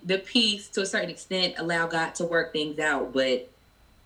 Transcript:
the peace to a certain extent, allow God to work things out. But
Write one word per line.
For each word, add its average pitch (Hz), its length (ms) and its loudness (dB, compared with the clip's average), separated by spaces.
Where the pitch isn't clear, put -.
the 185 140 0
peace 214 500 0
to - 140 -2
a 190 40 0
certain 180 240 -2
extent, 185 480 -2
allow 165 300 0
God 165 280 0
to 175 80 -2
work 165 280 2
things 151 260 -2
out. 143 340 0
But 131 380 2